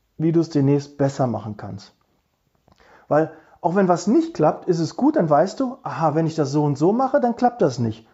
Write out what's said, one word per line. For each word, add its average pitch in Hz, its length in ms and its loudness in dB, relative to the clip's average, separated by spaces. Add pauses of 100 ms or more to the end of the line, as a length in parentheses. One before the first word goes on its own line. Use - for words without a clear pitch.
(180)
wie 160 140 0
du 160 80 2
es 160 120 -2
demnächst 143 460 0
besser 139 300 -2
machen 107 300 -8
kannst. 101 360 -14 (1160)
Weil 156 220 2 (280)
auch 175 160 -2
wenn 190 140 4
was 170 180 0
nicht 320 260 2
klappt, - 360 0
ist 165 100 0
es 156 160 -4
gut, 294 220 2
dann 180 120 2
weißt 156 300 2
du, 254 240 -4
aha, 147 320 -2
wenn 165 120 0
ich 160 80 -4
das 139 160 -2
so 151 120 2
und 143 140 0
so 165 160 2
mache, 262 260 0
dann 240 160 0
klappt - 260 0
das 143 160 2
nicht. 113 360 -4